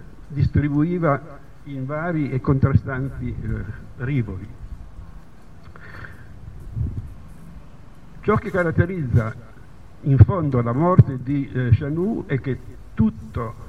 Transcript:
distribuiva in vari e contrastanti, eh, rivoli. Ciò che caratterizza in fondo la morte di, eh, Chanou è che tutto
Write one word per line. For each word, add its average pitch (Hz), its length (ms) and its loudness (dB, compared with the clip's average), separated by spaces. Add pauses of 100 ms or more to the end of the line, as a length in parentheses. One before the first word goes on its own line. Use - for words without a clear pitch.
(280)
distribuiva 147 1120 2 (240)
in 135 220 -8
vari 151 440 0
e 131 100 0
contrastanti, 131 880 2
eh, 107 360 -4 (340)
rivoli. 117 500 -2 (3750)
Ciò 208 160 4
che 208 140 -2
caratterizza 165 840 2 (680)
in 135 160 6
fondo 147 440 8
la 117 100 2
morte 139 500 6
di, 139 300 -2
eh, 127 200 0
Chanou 160 540 0
è 135 140 -2
che 123 180 -4 (360)
tutto 120 600 -2 (140)